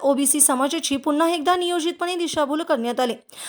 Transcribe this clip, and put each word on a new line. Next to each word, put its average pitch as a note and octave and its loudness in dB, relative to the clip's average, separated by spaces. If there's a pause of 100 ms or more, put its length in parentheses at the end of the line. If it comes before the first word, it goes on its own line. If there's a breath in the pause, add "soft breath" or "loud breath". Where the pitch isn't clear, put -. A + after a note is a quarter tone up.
ओबीसी C#4 2
समाजाची C#4 2
पुन्हा D4+ 2
एकदा F4 2
नियोजितपणे F4 -2
दिशाभूल D#4 -2
करण्यात A#3+ -2
आली. A#3+ 0 (340 loud breath)